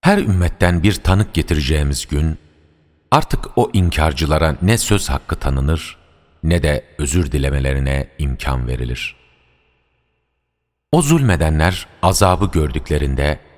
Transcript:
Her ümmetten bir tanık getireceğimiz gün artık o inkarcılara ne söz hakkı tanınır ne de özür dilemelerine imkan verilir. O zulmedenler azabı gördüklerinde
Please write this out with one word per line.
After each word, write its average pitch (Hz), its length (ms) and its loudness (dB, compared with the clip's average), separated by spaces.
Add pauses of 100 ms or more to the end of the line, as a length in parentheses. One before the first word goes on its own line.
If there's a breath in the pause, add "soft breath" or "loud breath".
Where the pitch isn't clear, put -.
Her 202 180 2
ümmetten 87 640 0
bir 101 120 4
tanık 95 400 0
getireceğimiz 73 720 -2
gün 78 320 -2 (720)
artık - 480 0
o 120 140 0
inkarcılara 78 920 0
ne 101 160 2
söz - 320 -2
hakkı 69 260 -4
tanınır 71 640 -4 (440)
ne 82 200 2
de 73 360 -2
özür 76 340 0
dilemelerine 67 760 0 (100)
imkan 65 480 -4
verilir. 60 520 -6 (1700)
O 180 100 4
zulmedenler 90 840 2 (160)
azabı 92 480 2
gördüklerinde 73 920 -2 (160)